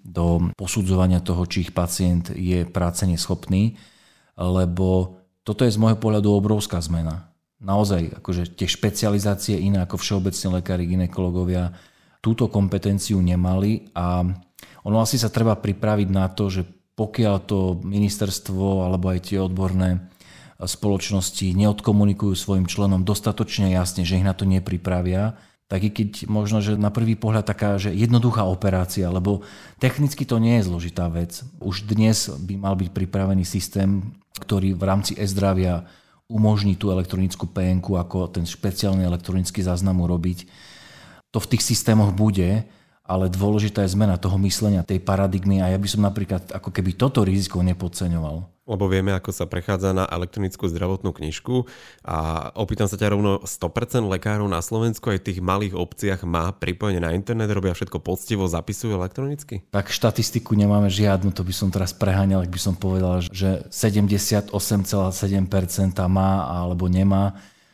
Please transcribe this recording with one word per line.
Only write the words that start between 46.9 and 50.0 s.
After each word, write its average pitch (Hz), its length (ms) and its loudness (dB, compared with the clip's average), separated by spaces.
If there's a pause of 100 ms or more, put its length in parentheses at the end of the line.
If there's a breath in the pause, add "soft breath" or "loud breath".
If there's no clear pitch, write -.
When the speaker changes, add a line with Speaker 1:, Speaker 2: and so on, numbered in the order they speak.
Speaker 1:
toto 123 320 0
riziko 95 400 0
nepodceňoval. 87 800 -2 (240)
Speaker 2:
Lebo 101 160 -2
vieme, 95 320 2
ako 92 160 -6
sa 85 160 -6
prechádza 95 480 -2
na 92 80 0